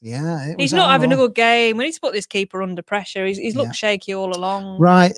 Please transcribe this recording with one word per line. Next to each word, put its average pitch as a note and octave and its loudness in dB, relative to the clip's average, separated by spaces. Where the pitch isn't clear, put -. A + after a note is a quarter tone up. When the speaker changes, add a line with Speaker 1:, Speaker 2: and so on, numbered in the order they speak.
Speaker 1:
Yeah, C#3 -6
it D#3+ -8
Speaker 2:
He's C#4 0
Speaker 1:
was E4+ 2
Speaker 2:
not E4+ 4
having B3+ 4
a C4 4
Speaker 1:
animal. C4 4
Speaker 2:
good G3+ -4
game. A#3 4
We A#3 -2
need D#4+ -4
to - -16
put D4 -2
this G3+ -4
keeper G3 -4
under F#3 -6
pressure. G3 -4
He's, G3 -4
he's A3 -4
looked C4 0
Speaker 1:
Yeah. A3 -8
Speaker 2:
shaky G3+ -4
all F#3+ -4
along. F#3+ -6
Speaker 1:
Right, F3+ 6